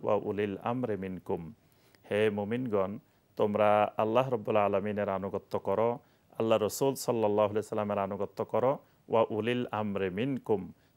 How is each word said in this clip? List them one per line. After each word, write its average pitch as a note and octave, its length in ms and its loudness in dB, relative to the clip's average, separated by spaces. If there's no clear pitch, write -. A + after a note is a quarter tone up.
ওয়া A2 120 2
উলিল G2+ 480 -2
আমরি A#2+ 340 -2
মিনকুম।" F2+ 560 -6
হে G#2+ 200 2
মুমিনগণ, G#2 680 -2
তোমরা G#2 600 4
আল্লাহ A#2 340 2
রাব্বুল A2 260 0
আলামিনের G2+ 520 0
আনুগত্য F#2+ 500 -4
করো, A2+ 400 0
আল্লাহ A2+ 200 4
রসুল B2+ 360 0
সাল্লাল্লাহু G#2+ 560 2
আলাইহি G#2 180 -4
সাল্লামের G#2 300 -2
আনুগত্য G2 460 -4
করো, B2 340 0
ওয়া A2+ 220 4
উলিল A#2+ 400 -2
আমরি G2 400 -2
মিনকুম, A2 640 -4